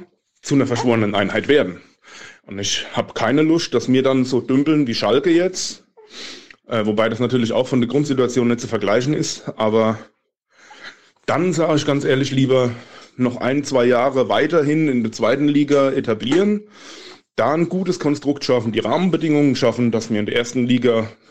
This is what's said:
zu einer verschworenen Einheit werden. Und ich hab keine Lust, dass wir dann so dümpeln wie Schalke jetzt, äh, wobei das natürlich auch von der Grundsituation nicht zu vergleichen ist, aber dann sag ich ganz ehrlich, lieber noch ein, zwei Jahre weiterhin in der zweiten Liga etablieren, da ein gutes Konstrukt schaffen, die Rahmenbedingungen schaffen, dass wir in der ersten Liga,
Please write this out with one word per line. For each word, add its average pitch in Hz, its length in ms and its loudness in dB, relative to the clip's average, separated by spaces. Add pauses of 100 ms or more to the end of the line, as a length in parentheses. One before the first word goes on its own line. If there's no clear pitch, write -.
(420)
zu - 120 -4
einer 92 120 2
verschworenen 113 500 0
Einheit 101 320 -2
werden. 117 320 2 (640)
Und 101 140 -10
ich - 340 -4
hab - 220 -4
keine 131 260 2
Lust, 160 320 0
dass 117 160 0
wir 131 140 4
dann 131 200 2
so 131 160 0
dümpeln 143 460 2
wie 113 80 -2
Schalke 120 360 2
jetzt, 180 540 -2 (840)
äh, 110 180 -2
wobei 110 220 0
das 113 100 -6
natürlich 120 340 0
auch 123 140 0
von 131 140 0
der 117 80 0
Grundsituation 127 580 0
nicht 120 140 0
zu - 80 -10
vergleichen 113 460 0
ist, - 420 -6
aber 110 420 0 (1300)
dann 160 260 0
sag 156 240 0
ich 143 80 -2
ganz 143 200 0
ehrlich, 135 260 0
lieber 131 400 2 (460)
noch 123 200 -2
ein, 135 280 -2
zwei 131 200 2
Jahre 123 460 2
weiterhin 151 580 2
in 123 140 0
der 110 100 -4
zweiten 131 340 0
Liga 143 440 2
etablieren, 139 720 0 (720)
da 117 160 2
ein 170 160 0
gutes 185 320 -4
Konstrukt 143 440 -2
schaffen, 117 280 0
die 113 60 -2
Rahmenbedingungen 147 760 2
schaffen, 117 360 0
dass 110 200 -2
wir 107 80 -2
in 104 60 -2
der 117 120 -2
ersten 120 280 -2
Liga, 120 440 2 (220)